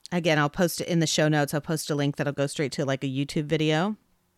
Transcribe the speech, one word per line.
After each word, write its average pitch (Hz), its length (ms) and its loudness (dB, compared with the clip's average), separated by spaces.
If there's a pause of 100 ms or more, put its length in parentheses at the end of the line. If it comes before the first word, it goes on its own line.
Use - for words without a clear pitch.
(120)
again, 165 260 2
I'll 147 120 4
post - 320 0
it - 60 -6
in 170 120 2
the 156 80 4
show 156 220 2
notes. 147 240 2
I'll 151 80 -2
post - 280 -4
a 156 60 -2
link 143 220 0
that'll 143 160 -2
go 139 140 0
straight 139 260 -4
to, 151 120 -2
like, 135 200 -2
a - 20 -4
YouTube 143 380 -2
video. 156 500 0 (420)